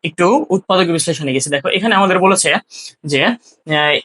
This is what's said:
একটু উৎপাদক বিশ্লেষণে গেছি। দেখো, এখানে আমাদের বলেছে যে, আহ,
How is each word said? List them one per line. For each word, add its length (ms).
একটু 440
উৎপাদক 440
বিশ্লেষণে 400
গেছি। 180
দেখো, 180
এখানে 260
আমাদের 240
বলেছে 360
যে, 200
আহ, 100